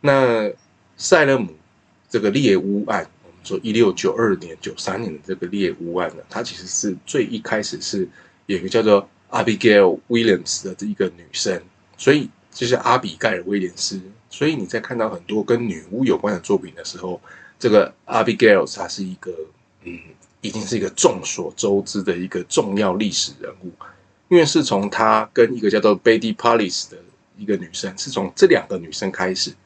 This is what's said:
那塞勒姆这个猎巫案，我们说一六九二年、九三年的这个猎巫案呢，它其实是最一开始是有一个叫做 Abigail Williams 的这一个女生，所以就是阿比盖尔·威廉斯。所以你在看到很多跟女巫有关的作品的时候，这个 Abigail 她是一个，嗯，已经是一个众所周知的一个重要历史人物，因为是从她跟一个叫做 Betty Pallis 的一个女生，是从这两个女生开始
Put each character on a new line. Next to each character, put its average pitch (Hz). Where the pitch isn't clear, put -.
那 127
塞 165
勒 135
姆 92
这 113
个 101
猎 110
巫 101
案， 98
我 -
们 -
说 95
一 110
六 107
九 -
二 107
年、 85
九 -
三 95
年 101
的 73
这 95
个 92
猎 98
巫 85
案 85
呢， -
它 -
其 -
实 92
是 92
最 139
一 113
开 107
始 -
是 95
有 98
一 85
个 92
叫 113
做 104
Abigail 101
Williams 110
的 92
这 98
一 104
个 98
女 87
生， 92
所 -
以 147
就 -
是 120
阿 120
比 110
盖 113
尔· 90
威 101
廉 92
斯。 95
所 -
以 160
你 107
在 113
看 120
到 110
很 95
多 104
跟 117
女 80
巫 120
有 95
关 104
的 90
作 101
品 82
的 82
时 -
候， 90
这 123
个 104
Abigail 107
她 95
是 101
一 92
个， -
嗯， 87
已 -
经 110
是 104
一 98
个 98
众 98
所 -
周 101
知 98
的 87
一 90
个 90
重 101
要 98
历 104
史 -
人 -
物， 87
因 180
为 160
是 147
从 101
她 110
跟 123
一 113
个 104
叫 107
做 104
Betty 113
Pallis 117
的 -
一 104
个 101
女 87
生， -
是 -
从 98
这 190
两 143
个 98
女 82
生 -
开 92
始 98